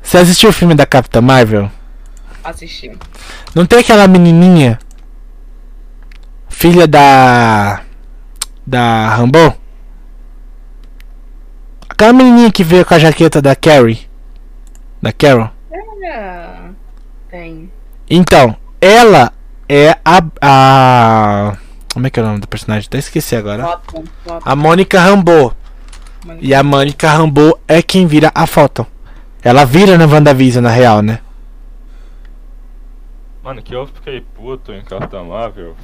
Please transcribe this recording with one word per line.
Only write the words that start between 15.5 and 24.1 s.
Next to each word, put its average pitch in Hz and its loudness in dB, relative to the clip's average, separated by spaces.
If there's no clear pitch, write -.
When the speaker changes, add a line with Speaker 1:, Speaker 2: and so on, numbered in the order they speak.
Speaker 2:
É, 190 -16
tem. 165 -20
Speaker 1:
Então, 151 2
ela 190 4
é 147 2
a, 180 2
a... 120 2
Como 127 -8
é - -6
que - -6
é 113 -4
o - -6
nome 104 -8
do 101 -16
personagem? 107 -10
Até 120 -10
esqueci - -8
agora. 104 -10
Speaker 2:
Photon, 175 -14